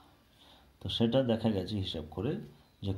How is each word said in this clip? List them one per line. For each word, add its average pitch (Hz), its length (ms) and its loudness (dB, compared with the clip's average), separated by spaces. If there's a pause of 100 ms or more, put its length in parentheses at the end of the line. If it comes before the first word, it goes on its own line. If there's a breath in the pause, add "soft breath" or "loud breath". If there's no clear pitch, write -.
(800 soft breath)
তো 98 80 -6
সেটা 117 340 4
দেখা 113 280 2
গেছে 98 260 -2
হিসাব 82 340 -4
করে 151 300 -4 (420 soft breath)
যে 98 160 -2